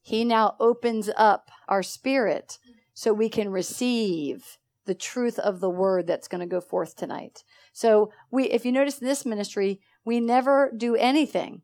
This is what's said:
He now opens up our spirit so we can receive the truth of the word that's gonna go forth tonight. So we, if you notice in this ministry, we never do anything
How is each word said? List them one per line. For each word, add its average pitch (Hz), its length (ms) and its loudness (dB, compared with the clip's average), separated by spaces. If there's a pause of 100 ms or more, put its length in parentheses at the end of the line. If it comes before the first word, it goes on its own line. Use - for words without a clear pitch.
He 226 240 -2
now 220 340 2
opens 226 560 0
up - 360 4 (160)
our 196 160 0
spirit 254 760 -2 (360)
so 220 200 0
we 220 160 2
can 208 200 -2
receive 190 1080 -4 (280)
the 202 100 -4
truth 240 440 -4
of 190 200 -2
the 190 100 -2
word 180 380 0
that's 165 200 -4
gonna 175 180 -8
go 175 160 -4
forth 180 340 -6
tonight. - 480 -12 (300)
So 214 380 4 (200)
we, 262 140 0
if - 200 -2
you 247 60 0
notice 277 280 0
in 240 80 -6
this 277 180 -2
ministry, 202 560 -4 (220)
we 233 160 -2
never 262 560 2
do 226 200 -2
anything 247 680 0